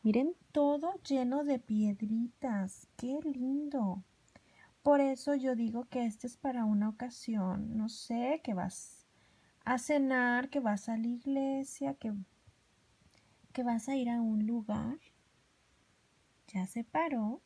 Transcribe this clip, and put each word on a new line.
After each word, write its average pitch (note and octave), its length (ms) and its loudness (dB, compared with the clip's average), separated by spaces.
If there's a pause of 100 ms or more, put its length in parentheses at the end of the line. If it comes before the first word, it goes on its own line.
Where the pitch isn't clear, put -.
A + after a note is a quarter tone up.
Miren, B3 320 4 (160)
todo D4 500 2
lleno C4 420 0
de C#4+ 160 0
piedritas. G#3+ 1300 -2 (100)
¡Qué C4 260 -4
lindo! C4+ 800 -2 (800)
Por C#4+ 180 8
eso C4+ 320 0
yo C4 220 0
digo A#3 300 -2
que B3 200 -2
este A3 220 -4
es A#3+ 100 -10
para B3 260 -2
una G#3+ 260 4
ocasión, G#3+ 880 -2
no G#3+ 140 0
sé, B3 540 -2
que A3+ 100 -2
vas - 540 -6 (560)
a B3+ 140 0
cenar, C4 720 2
que C#4+ 100 0
vas G#3+ 300 0
a A3+ 80 0
la A3+ 100 0
iglesia, C4+ 880 -2
que, A3+ 180 -6 (1400)
que B3+ 120 -2
vas A#3+ 260 0
a C#4 60 0
ir B3+ 140 0
a A#3 120 0
un G#3+ 240 2
lugar. A3+ 540 -2 (1500)
Ya F#3+ 140 -2
se A#3 160 -6
paró C4+ 600 -2